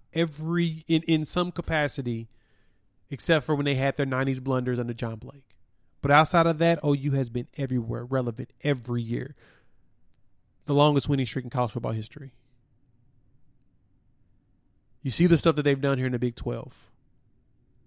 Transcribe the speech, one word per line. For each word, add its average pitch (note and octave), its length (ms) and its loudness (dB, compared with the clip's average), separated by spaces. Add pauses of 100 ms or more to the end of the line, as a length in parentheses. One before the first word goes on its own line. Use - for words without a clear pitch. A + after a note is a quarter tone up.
(140)
every, D#3+ 720 -2
in, E3 160 2
in D#3 220 0
some F3+ 260 -2
capacity, C3+ 800 -4 (800)
except D3+ 340 2
for D3+ 120 0
when C#3+ 80 -2
they C#3+ 100 0
had C3+ 220 0
their C#3+ 100 0
nineties C3 320 -2
blunders B2+ 400 -2
under A#2+ 160 -4
John A#2 220 -6
Blake. B2 400 -18 (440)
But C#3+ 120 2
outside D#3+ 340 6
of D#3+ 120 2
that, E3 260 4
O D3 80 2
U C#3 200 0
has C3+ 160 0
been A#2+ 200 -6 (100)
everywhere, A#2+ 460 -4
relevant A#2+ 480 -4 (100)
every A#2+ 400 -2
year. A#2+ 320 -6 (1300)
The D3 80 0
longest C#3+ 340 4
winning C3+ 180 0
streak B2+ 180 -8
in B2 60 -12
college B2 220 -2
football A#2+ 200 -4
history. A2+ 420 -10 (2750)
You C#3 80 -4
see E3+ 160 4
the E3 100 8
stuff D3+ 200 4
that D3 80 0
they've C#3 160 2
done C#3 180 0
here C3 80 -2
in B2+ 60 -2
the A#2+ 80 -2
Big A#2+ 160 -2
Twelve - 560 -10 (960)